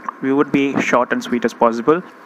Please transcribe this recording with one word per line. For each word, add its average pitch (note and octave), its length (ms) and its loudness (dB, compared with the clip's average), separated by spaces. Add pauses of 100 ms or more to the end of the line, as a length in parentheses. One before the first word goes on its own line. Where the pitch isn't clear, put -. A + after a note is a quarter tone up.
(220)
we C3+ 100 -2
would C#3+ 200 0
be C#3 280 0
short A#2+ 320 0
and B2 120 -2
sweet A#2+ 220 -2
as A#2 80 -4
possible. A#2+ 500 2 (220)